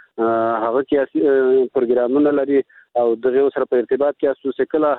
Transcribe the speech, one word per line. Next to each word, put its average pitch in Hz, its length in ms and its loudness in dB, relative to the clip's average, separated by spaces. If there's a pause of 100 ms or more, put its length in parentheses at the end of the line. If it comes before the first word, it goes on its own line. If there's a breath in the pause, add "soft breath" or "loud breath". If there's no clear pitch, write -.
(180 loud breath)
م، 113 40 -2 (420)
هغه 120 180 -2
کې 143 160 -2
اس-، 135 180 -4
م، 131 500 2 (120)
پروګرامونه 123 520 0
لري 139 320 0 (340 soft breath)
او 120 180 2
دغه 131 400 0
سره 131 100 -2
په 127 120 -2
ارتباط 131 380 -2
کې - 140 -2
اساس 131 440 -4
کله 151 260 0